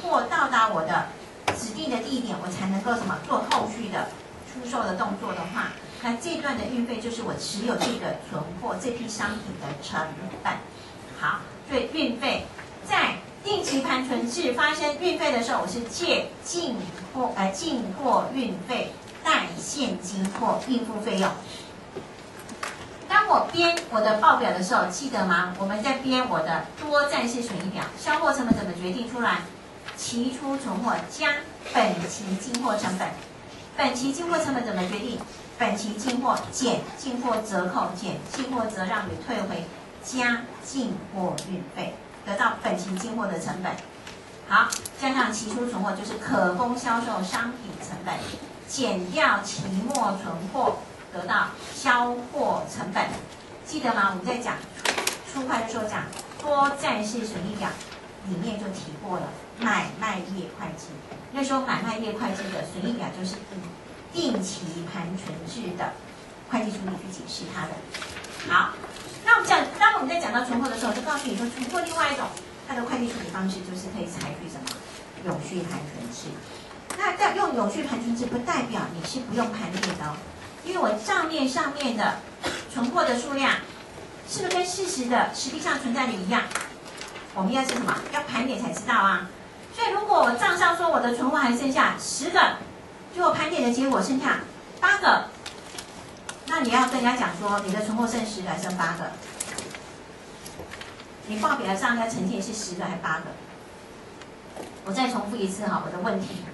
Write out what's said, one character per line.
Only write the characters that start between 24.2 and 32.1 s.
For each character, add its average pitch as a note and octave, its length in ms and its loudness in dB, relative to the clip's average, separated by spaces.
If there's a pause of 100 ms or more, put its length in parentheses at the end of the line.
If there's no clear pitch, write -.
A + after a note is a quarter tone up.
表 A#3 140 4
的 F#3 120 2
时 A#3 120 4
候， G#3+ 120 6
记 C4 220 -4
得 G#3+ 160 2
吗？ F3+ 340 4
我 G3 60 0
们 G#3+ 180 0
在 C4 120 4
编 B3+ 340 2
我 - 120 2
的 E3 260 0 (120)
多 D4 300 4
站 - 180 2
式 A#3+ 160 0
损 G3+ 140 -4 (100)
益 F#3+ 40 0
表， F#3+ 120 -4 (160)
销 D4+ 220 4
货 C#4 120 6
成 C4 140 2
本 A3 80 6
怎 G#3 100 2
么 F3+ 100 -2
决 F3+ 180 -2
定 A#3 180 -2
出 B3 120 0
来？ F#3+ 160 4 (580)
期 A#3+ 420 0
初 C4+ 200 -2
存 G#3 220 -2
货 A3+ 140 2 (160)
加 D4 260 2 (380)
本 G3+ 200 6 (140)
期 F#3+ 280 -2